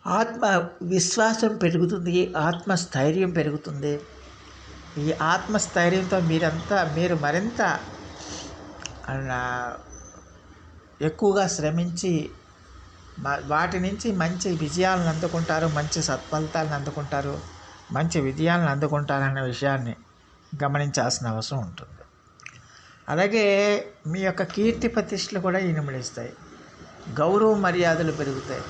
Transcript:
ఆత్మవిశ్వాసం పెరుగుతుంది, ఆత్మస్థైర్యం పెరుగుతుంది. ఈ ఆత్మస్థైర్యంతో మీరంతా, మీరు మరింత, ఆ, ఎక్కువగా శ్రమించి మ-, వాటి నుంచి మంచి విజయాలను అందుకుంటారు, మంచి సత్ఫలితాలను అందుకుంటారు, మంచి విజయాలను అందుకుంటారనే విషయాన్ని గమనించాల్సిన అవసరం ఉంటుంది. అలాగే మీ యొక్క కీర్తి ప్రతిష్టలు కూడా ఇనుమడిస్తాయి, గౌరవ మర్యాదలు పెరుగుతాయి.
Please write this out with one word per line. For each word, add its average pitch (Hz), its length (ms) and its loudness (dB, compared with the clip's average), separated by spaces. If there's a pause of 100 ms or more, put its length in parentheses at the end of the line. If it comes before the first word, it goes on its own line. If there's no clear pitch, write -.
ఆత్మవిశ్వాసం 208 1500 2
పెరుగుతుంది, 180 800 2
ఆత్మస్థైర్యం 175 920 0
పెరుగుతుంది. 147 720 -2 (960)
ఈ 151 140 0
ఆత్మస్థైర్యంతో 185 1080 2
మీరంతా, 165 720 2
మీరు 175 200 2
మరింత, 170 640 0 (1300)
ఆ, 123 680 -4 (1300)
ఎక్కువగా 196 440 2
శ్రమించి 170 840 0 (880)
మ-, 139 280 -2
వాటి 170 340 2
నుంచి 208 320 -2
మంచి 180 440 0
విజయాలను 175 520 2
అందుకుంటారు, 160 580 0
మంచి 151 360 0
సత్ఫలితాలను 156 720 -2
అందుకుంటారు, 143 680 -4 (520)
మంచి 165 280 0
విజయాలను 160 460 2
అందుకుంటారనే 139 760 0
విషయాన్ని 127 540 -2 (680)
గమనించాల్సిన 139 600 0
అవసరం 113 320 -4
ఉంటుంది. - 420 -10 (1080)
అలాగే 202 380 4 (600)
మీ 175 140 -2
యొక్క 190 220 0
కీర్తి 226 460 0
ప్రతిష్టలు 202 520 -2
కూడా 185 180 0
ఇనుమడిస్తాయి, 139 760 -2 (800)
గౌరవ 196 440 4
మర్యాదలు 170 580 2
పెరుగుతాయి. 135 580 -4